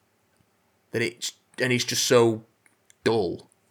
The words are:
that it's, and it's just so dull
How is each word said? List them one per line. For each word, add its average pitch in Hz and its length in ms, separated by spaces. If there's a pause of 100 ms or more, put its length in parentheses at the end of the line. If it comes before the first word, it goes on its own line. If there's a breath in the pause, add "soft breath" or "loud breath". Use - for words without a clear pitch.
(920)
that 117 100
it's, - 300 (280)
and 127 140
it's 120 120
just - 200
so 117 380 (600)
dull 107 460 (220)